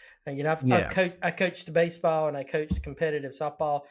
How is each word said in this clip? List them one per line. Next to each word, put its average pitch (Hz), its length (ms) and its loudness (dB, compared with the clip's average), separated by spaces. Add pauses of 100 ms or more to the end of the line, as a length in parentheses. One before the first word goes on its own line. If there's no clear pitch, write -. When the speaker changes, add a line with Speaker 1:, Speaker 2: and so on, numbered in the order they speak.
(260)
Speaker 1:
And, 139 120 -6
you 143 60 -2
know, 156 80 2
I've, 156 100 -2
I've 127 60 4
Speaker 2:
Yeah. - 200 4
Speaker 1:
coach-, 180 340 0
I 175 80 0
coached 175 420 -4
baseball 165 560 2
and 143 80 -2
I 139 80 -6
coached 156 380 -2
competitive 147 500 -4
softball 147 580 -2